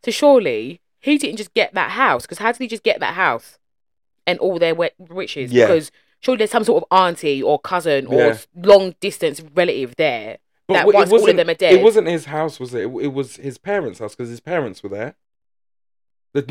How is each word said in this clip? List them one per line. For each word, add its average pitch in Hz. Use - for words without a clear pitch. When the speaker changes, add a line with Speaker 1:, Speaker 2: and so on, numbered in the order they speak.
Speaker 1:
So 240
surely 170
he 294
didn't 214
just 208
get 202
that 185
house, 202
'cause -
how 220
did 240
he 247
just 220
get -
that 151
house 151
and 175
all 175
their 165
we-, 165
riches? 165
Speaker 2:
Yeah. 120
Speaker 1:
Because 160
surely 254
there's 214
some 226
sort 170
of -
auntie 160
or 147
cousin 156
or 131
Speaker 2:
Yeah. 120
Speaker 1:
s-, 110
long 190
distance 160
relative 135
there 117
Speaker 2:
But 185
Speaker 1:
that 175
Speaker 2:
w-, 202
it -
Speaker 1:
once 180
all 220
of 220
Speaker 2:
wasn't, 180
Speaker 1:
them 170
are 165
dead. 180
Speaker 2:
it 190
wasn't 208
his 170
house, 156
was 123
it? 107
It, 123
it 143
was 131
his 131
parents' 180
house, 107
'cause 120
his 117
parents 147
were 101
there. 104
The 139